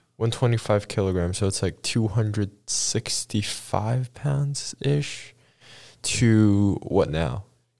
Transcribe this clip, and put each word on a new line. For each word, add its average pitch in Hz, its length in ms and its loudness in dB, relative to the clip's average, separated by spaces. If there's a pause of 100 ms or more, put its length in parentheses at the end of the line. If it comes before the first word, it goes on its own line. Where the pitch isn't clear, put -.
(160)
One 117 160 0
twenty-five 113 580 2
kilograms, 90 480 0
so 101 100 0
it's - 160 -2
like 90 180 -4
two 113 280 0
hundred 104 420 0 (180)
sixty-five - 1400 -4
pounds-ish 143 1200 -4 (680)
to 104 800 4
what - 280 0
now? 80 360 -2 (340)